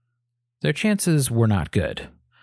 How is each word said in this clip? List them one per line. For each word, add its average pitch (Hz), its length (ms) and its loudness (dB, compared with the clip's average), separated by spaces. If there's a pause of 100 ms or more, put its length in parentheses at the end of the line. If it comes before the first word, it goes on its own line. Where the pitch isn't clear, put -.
(600)
Their 151 120 0
chances 170 560 0
were 117 180 2
not 95 240 0
good. - 380 -4 (340)